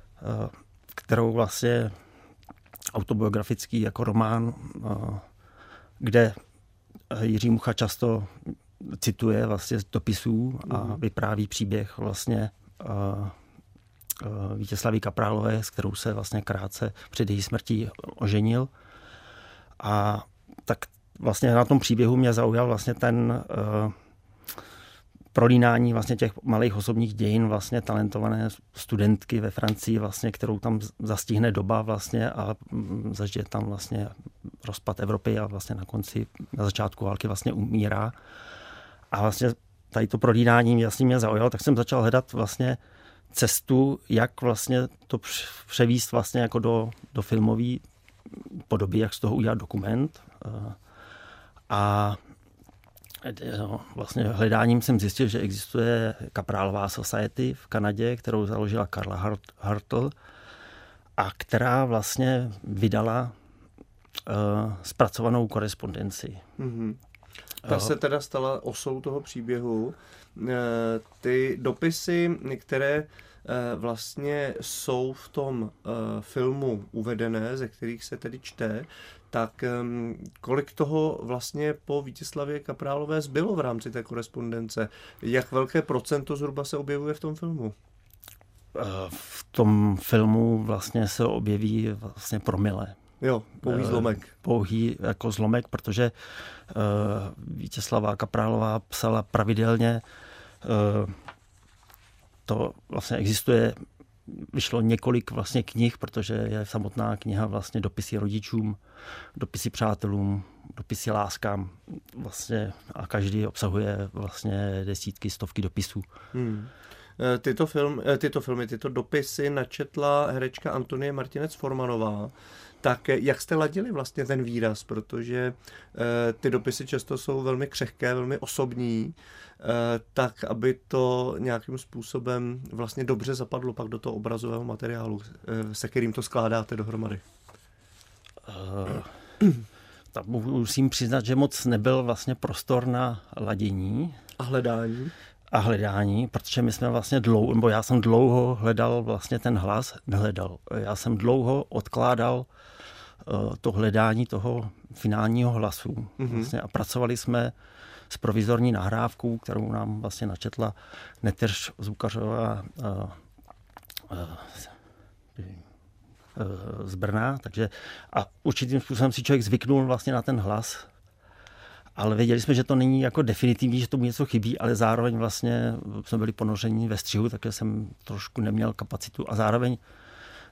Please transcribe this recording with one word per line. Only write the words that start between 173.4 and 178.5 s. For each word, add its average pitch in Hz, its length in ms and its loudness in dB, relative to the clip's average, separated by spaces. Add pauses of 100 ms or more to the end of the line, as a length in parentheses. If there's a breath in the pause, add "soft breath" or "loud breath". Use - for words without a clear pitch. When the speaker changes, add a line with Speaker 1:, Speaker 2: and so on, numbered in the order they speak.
Speaker 1:
že 120 80 0
tomu 131 160 0
něco 120 220 0
chybí, 117 340 0
ale 117 160 2
zároveň 113 420 2
vlastně 117 560 0 (320)
jsme 117 120 -2
byli 110 140 0
ponořeni 110 560 0
ve 107 100 -2
střihu, 110 320 0
takže 110 220 -6
jsem 107 380 -4 (140)
trošku - 380 -8
neměl 110 320 0